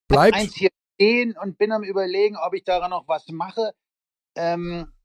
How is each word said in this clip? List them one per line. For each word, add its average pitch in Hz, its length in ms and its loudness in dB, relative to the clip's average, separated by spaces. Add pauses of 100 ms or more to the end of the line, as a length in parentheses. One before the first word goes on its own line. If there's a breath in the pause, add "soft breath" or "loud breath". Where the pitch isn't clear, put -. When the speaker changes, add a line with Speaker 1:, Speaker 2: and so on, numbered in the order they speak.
Speaker 1:
bleibt. 170 300 6
Speaker 2:
Eins 208 180 -4
hier 190 140 0 (260)
stehen 233 480 2
und 196 140 -8
bin 220 160 0
am 214 100 -2
Überlegen, 196 540 0
ob 170 160 -4
ich 190 120 -8
daran 180 260 -2
noch 175 180 -8
was 156 200 -4
mache. 190 440 -6 (640)
Ähm, 170 560 -4 (120)